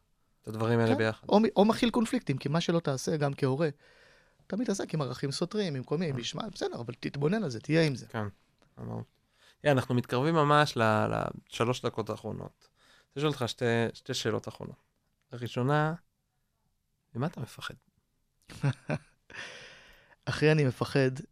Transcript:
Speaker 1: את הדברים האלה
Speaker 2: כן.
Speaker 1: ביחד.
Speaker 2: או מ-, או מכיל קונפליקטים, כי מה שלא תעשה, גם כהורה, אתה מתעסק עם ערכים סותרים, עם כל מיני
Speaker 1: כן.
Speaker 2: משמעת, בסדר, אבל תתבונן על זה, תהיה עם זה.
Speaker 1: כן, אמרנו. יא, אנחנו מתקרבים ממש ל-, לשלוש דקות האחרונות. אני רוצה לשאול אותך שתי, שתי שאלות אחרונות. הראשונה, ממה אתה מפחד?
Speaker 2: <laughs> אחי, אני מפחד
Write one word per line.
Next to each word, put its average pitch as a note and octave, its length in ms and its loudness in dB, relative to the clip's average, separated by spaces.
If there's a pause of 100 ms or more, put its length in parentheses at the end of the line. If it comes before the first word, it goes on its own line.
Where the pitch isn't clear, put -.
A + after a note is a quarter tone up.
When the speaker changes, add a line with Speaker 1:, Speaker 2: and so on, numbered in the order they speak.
(420)
Speaker 1:
את - 60 -20
הדברים A2+ 320 2
האלה A2+ 120 4
Speaker 2:
כן. A2 60 4
Speaker 1:
ביחד. A2 320 0
Speaker 2:
או G#3 100 6
מ-, A3+ 60 4 (100)
או G3 100 6
מכיל A3+ 240 2
קונפליקטים, A3+ 480 0
כי C#3+ 120 -4
מה E3 120 0
שלא E3+ 180 2
תעשה, D#3 380 -2
גם C#3+ 160 0
כהורה, C#3 360 0 (800)
אתה G3 100 -6
מתעסק G#3+ 360 -4
עם D#3 80 0
ערכים C3 300 -4
סותרים, F3 440 -2
עם B2+ 80 -4
כל D3 140 -2
מיני E3 160 -2
Speaker 1:
כן. B2 60 -4
Speaker 2:
משמעת, - 320 -6
בסדר, - 280 -6
אבל B2 200 -8
תתבונן D#3 440 -2
על D#3+ 60 -2
זה, A2+ 100 -6
תהיה D#3+ 260 2
עם C#3+ 100 0
זה. - 120 -10
Speaker 1:
כן, G#2+ 200 -4 (520)
אמרנו. A#2 240 -8 (600)
יא, D3 80 4
אנחנו B2+ 240 2
מתקרבים C3 400 2
ממש D3 420 4
ל-, A2 300 4 (420)
לשלוש B2 360 0
דקות A2+ 240 -4
האחרונות. G#2 320 -8
אני - 720 -20
רוצה C3+ 40 -8
לשאול D3+ 120 2
אותך C3+ 160 -4
שתי, - 180 -4 (280)
שתי - 200 -10
שאלות A2 340 -2
אחרונות. - 280 -12 (560)
הראשונה, C3+ 600 0 (1200)
ממה B2 120 -2
אתה - 140 -10
מפחד? - 320 -12 (800)
Speaker 2:
<laughs> - 440 -4 (1300)
אחי, D3 260 2
אני D#3 140 4
מפחד C3 460 2 (200)